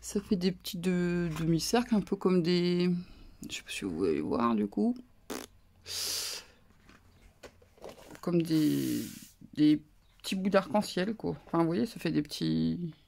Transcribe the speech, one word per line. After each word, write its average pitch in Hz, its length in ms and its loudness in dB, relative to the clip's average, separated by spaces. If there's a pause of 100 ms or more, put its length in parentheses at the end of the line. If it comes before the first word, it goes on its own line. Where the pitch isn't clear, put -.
ça - 220 -4
fait 208 140 0
des 180 160 0
petits - 260 -10
de-, 175 500 0 (100)
demi-cercles, 170 560 2
un 208 60 4
peu 196 160 -4
comme 185 260 4
des, 175 480 4 (560)
je - 100 -12
sais - 60 -12
pas - 80 -18
si - 140 -8
vous 92 200 -2
allez 76 180 2
voir - 320 0
du 208 120 0
coup, 220 300 0 (3250)
comme 175 180 2
des, 143 600 2 (500)
des 151 300 4 (400)
petits - 120 -4
bouts 190 140 -2
d'arc-en-ciel, 202 640 2
quoi. 170 300 -6
Enfin, - 140 -2
vous 170 80 6
voyez, 180 180 0
ça - 160 -10
fait 170 100 -2
des 151 120 0
petits 160 720 -2 (140)